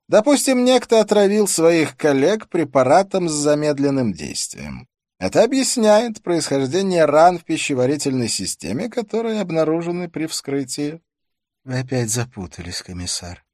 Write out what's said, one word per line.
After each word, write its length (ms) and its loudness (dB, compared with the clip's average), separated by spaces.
Допустим, 560 2
некто 360 4
отравил 460 2
своих 500 2
коллег 520 0
препаратом 800 2
с 40 -4
замедленным 800 0
действием. 760 -12
Это 260 2
объясняет 800 0
происхождение 840 0
ран 340 6
в 60 -14
пищеварительной 840 -2
системе, 640 -6
которые 500 -4
обнаружены 680 -2
при 160 -6
вскрытии. 760 -6
Вы 140 -6
опять 320 -4
запутались, 720 -8
комиссар. 720 -12